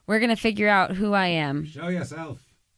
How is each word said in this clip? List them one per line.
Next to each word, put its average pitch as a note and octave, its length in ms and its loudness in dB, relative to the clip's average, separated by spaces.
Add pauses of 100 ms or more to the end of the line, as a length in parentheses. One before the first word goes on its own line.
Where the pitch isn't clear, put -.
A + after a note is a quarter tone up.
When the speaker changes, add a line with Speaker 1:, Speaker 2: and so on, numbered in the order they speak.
Speaker 1:
We're G#3+ 120 2
gonna A#3 160 2
figure G#3+ 320 0
out F#3+ 280 4
who G#3 160 0
I F#3+ 160 2
am. D3+ 380 -2
Speaker 2:
Show D#3 220 -10
yourself. D#3 500 -6 (400)